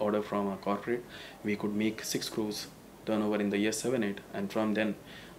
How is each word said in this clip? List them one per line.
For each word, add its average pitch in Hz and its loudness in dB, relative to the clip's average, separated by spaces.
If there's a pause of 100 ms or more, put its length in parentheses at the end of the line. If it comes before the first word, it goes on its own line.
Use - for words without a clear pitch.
order 104 4
from 104 0
a 98 -2
corporate, 101 0 (380)
we 104 2
could 104 0
make 107 2
six - -2
crores - -2 (360)
turnover 107 2
in 101 2
the 101 4
year 107 4
seven 127 2
eight, 101 0 (120)
and 101 -2
from 110 2
then 104 2 (440)